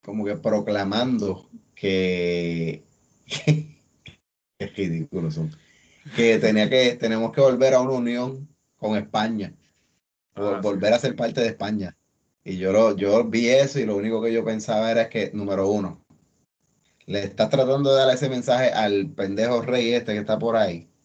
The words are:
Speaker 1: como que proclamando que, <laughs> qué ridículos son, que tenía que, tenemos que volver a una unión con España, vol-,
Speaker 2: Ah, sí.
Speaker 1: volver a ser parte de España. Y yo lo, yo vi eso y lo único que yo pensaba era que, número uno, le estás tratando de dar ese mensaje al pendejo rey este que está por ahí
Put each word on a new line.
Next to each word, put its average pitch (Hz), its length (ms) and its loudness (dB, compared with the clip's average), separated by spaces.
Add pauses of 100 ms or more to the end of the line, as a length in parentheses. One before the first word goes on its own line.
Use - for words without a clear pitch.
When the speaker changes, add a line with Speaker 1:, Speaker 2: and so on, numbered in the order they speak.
Speaker 1:
como 104 220 -6
que 101 120 -4
proclamando 104 1120 -2 (260)
que, 87 1080 -2 (420)
<laughs> - 120 -12 (1200)
qué 98 100 -10
ridículos 82 680 -6
son, 80 160 -4 (640)
que 117 240 4
tenía 107 300 2
que, 127 260 4
tenemos 113 360 -2
que 139 100 0
volver 131 320 4
a 127 80 6
una 131 120 0
unión 127 540 -4 (300)
con 107 200 -4
España, 107 560 -4 (840)
vol-, 101 220 -2
Speaker 2:
Ah, - 60 -6
sí. - 0 -
Speaker 1:
volver 101 300 2
a 101 60 4
ser - 160 -2
parte 120 260 -2
de 117 80 2
España. 101 480 -6 (460)
Y 92 140 -8
yo 95 160 -2
lo, 107 240 6
yo 101 280 2
vi 113 240 0
eso 135 300 4
y 117 60 0
lo 107 120 -2
único 110 240 -2
que 117 120 0
yo 113 120 0
pensaba 110 460 -2
era 113 180 2
que, 104 240 -4
número 98 360 -2
uno, 95 340 -2 (1000)
le 98 180 -4
estás 214 260 0
tratando 139 440 2
de 135 120 6
dar 127 80 4
ese 127 160 -2
mensaje 123 420 0
al 101 400 0
pendejo 110 500 -2
rey 120 320 0
este 117 200 -2
que 104 60 -2
está 107 200 -2
por 113 160 -2
ahí 90 340 0 (160)